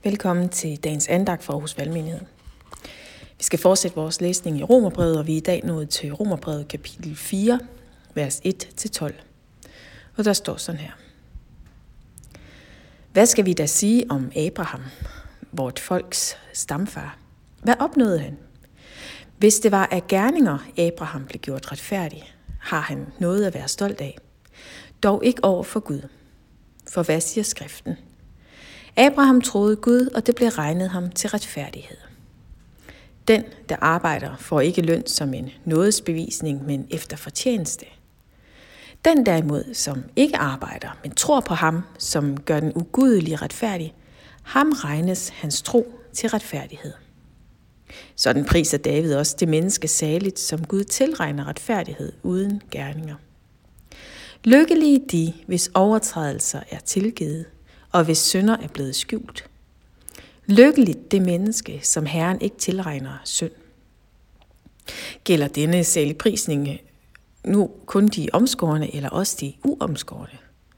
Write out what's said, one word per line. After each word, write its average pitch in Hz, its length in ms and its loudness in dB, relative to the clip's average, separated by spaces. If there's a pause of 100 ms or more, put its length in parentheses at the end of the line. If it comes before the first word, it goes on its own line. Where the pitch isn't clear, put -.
Velkommen 180 460 0
til 156 280 -6
dagens 151 300 -4
andagt 180 360 0
fra 143 100 -8
Aarhus 147 240 -8
Valgmenighed. 160 420 -6 (1160)
Vi - 60 -10
skal - 160 -2
fortsætte 185 360 2
vores 160 260 -4
læsning 175 380 -2
i 143 40 -6
Romerbrevet, 180 540 4
og 151 100 -4
vi 160 60 0
er 156 40 0
i - 20 0
dag 175 240 0
nået 156 260 -4
til 147 240 -6
Romerbrevet 151 540 -4
kapitel - 480 -12
fire, 214 440 0 (540)
vers 139 300 -4
et - 340 -4
til - 140 -8
tolv. - 220 -6 (1040)
Og 208 80 0
der 208 80 4
står - 240 -4
sådan 165 240 -10
her. 156 100 -12 (2250)
"Hvad 202 120 8
skal 220 200 2
vi 185 80 2
da 156 120 0
sige 226 440 2
om 131 260 -2
Abraham, 156 460 -6 (720)
vort 127 280 -6
folks - 580 -4 (160)
stamfar? 147 640 -6 (460)
Hvad 240 160 4
opnåede 240 400 2
han? 143 180 -10 (1000)
Hvis 208 220 6
det 214 120 4
var 190 200 4
af 180 160 -4
gerninger, 208 500 4 (200)
Abraham 170 480 -2
blev - 140 -14
gjort 139 320 -8
retfærdig, 156 640 -8 (260)
har 156 220 -4
han 139 260 -8 (120)
noget 190 260 0
at 175 80 -2
være 131 140 -8
stolt - 340 -4
af. 139 160 -10 (840)
Dog 202 220 4
ikke 247 180 2
over 185 200 4
for - 160 -4
Gud. 143 220 -6 (880)
For 180 140 -2
hvad 160 180 0
siger 214 220 -4
skriften? - 520 -8 (1040)
Abraham 269 440 8
troede 208 340 2
Gud, 240 400 4
og 226 120 -2
det 233 80 4
blev 240 140 2
regnet 175 400 -2
ham 180 220 -6
til - 180 -4
retfærdighed. - 680 -10 (1300)
Den, 220 160 6 (260)
der 214 120 -2
arbejder, 156 560 0
får 151 240 0
ikke 170 200 2
løn 165 260 0
som 143 260 -2
en 131 160 -8 (160)
nådesbevisning, 165 1000 0
men 139 240 -4
efter 160 280 -10
fortjeneste. - 680 -4 (1200)
Den 311 200 6
derimod, 165 480 0
som 139 300 -6 (120)
ikke 294 220 4
arbejder, - 640 -6
men - 120 -8
tror 285 240 4
på - 140 -4
ham, 165 280 0 (160)
som 143 420 -2
gør 151 200 0
den 156 160 0
ugudelige 175 600 2
retfærdig, 170 580 -6 (500)
ham 294 280 2
regnes 175 580 -2
hans - 320 -6
tro 240 320 0 (200)
til - 160 -2
retfærdighed. 147 640 -8 (1200)
Sådan 131 300 2
priser 156 320 2
David 151 380 0
også 151 240 0
det 180 80 2
menneske 160 400 0
saligt, 170 520 -2
som 165 260 -4
Gud 196 180 -2
tilregner 151 640 -2
retfærdighed - 640 -6 (100)
uden 196 380 -2 (100)
gerninger. 147 440 -10 (1300)
Lykkelige 302 580 8 (100)
de, 165 220 0 (140)
hvis 180 260 -2
overtrædelser 190 960 0
er - 100 -10
tilgivet, 165 640 -4 (460)
og 175 120 4
hvis 160 140 2
synder 208 400 2
er - 100 -10
blevet 135 280 -8
skjult. - 540 -8 (960)
Lykkeligt 233 680 8
det 196 100 4
menneske, 185 600 -2
som 160 220 0
Herren 165 360 -2
ikke - 160 -4
tilregner 143 680 -6
synd." - 260 -4 (1700)
Gælder 151 240 2
denne 165 360 0
saligprisning 151 960 0 (640)
nu 202 260 2 (140)
kun 202 220 4
de 190 260 -2
omskårne 160 640 0
eller 139 140 -6
også - 300 -2
de 139 140 -8 (100)
uomskårne? - 720 -6 (400)